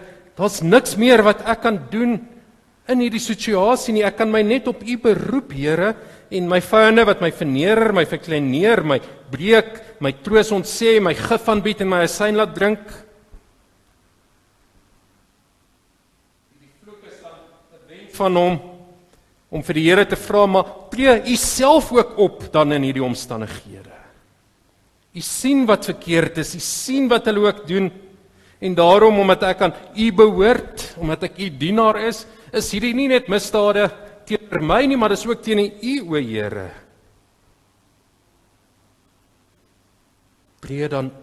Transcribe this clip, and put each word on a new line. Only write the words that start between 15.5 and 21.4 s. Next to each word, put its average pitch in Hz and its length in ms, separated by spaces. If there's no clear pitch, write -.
Die 139 100
vloek 202 220
is 180 180
dan 165 100
'n - 560
wenk 190 240
van 185 240
hom 175 260
om 151 140
vir 170 100
die 160 160
Here 196 160
te 190 100
vra, 202 320
"Maar - 420
tree 240 320
U 240 40
self 269 560